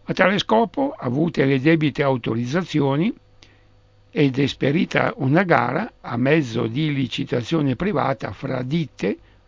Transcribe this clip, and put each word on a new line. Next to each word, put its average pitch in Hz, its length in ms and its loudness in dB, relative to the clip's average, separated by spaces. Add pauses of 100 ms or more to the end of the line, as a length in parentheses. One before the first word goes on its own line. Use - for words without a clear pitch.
A 170 100 -6
tale 190 260 2
scopo, 233 580 0
avute 143 480 0
le 135 160 2
debite 156 420 2
autorizzazioni 139 1120 0 (960)
ed 135 300 2
esperita - 800 0
una 147 260 2
gara 147 480 0 (100)
a 131 160 -8
mezzo 120 500 2
di 147 260 -2
licitazione 135 840 -2
privata 139 560 -2
fra 131 320 -6
ditte 165 540 -2 (300)